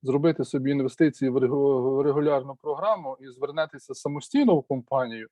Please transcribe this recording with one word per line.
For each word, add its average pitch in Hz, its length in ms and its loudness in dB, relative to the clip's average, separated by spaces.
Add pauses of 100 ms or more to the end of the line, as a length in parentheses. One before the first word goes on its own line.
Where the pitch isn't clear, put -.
зробити 143 420 2
собі 135 280 -2
інвестиції 139 580 0
в 123 80 0
регу-, 131 580 2
в 139 60 0
регулярну 139 600 0
програму 151 580 -4
і 135 80 -20
звернетеся 143 680 -8
самостійно 170 600 0
в 143 80 0
компанію 117 680 -4